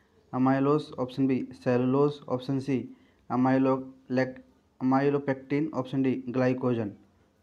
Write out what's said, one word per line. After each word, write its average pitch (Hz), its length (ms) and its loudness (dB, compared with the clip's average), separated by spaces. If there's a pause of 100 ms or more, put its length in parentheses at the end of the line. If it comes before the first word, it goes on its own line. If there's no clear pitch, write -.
(340)
अमाइलोस, 135 600 2
ऑप्शन 131 340 -2
बी 131 100 2 (160)
सेलुलोस, 131 760 0
ऑप्शन 131 320 -2
सी 131 180 -2 (520)
अमाइलो-, 131 520 2 (300)
लेक-, 127 280 -2 (420)
अमाइलोपेक्टिन, 139 920 0
ऑप्शन 131 300 -2
डी 131 80 2 (180)
ग्लाइकोजन। 127 600 0 (540)